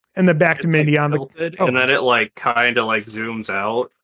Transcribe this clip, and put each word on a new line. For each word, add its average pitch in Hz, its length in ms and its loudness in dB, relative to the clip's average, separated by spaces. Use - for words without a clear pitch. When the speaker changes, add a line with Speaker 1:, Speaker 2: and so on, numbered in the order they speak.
Speaker 1:
and 185 140 2
then 165 80 4
back 165 220 2
to - 20 -12
Speaker 2:
It's, 170 60 -4
like, 165 60 0
Speaker 1:
Mindy 151 260 2
on 147 120 0
the 147 60 -2
Speaker 2:
tilted, 160 420 -8
Speaker 1:
oh. 185 80 0
Speaker 2:
and 127 100 2
then 127 120 2
it, 135 140 2
like, 120 320 2
kinda, 120 500 0
like, 110 220 -2
zooms 113 420 -8
out 104 420 -4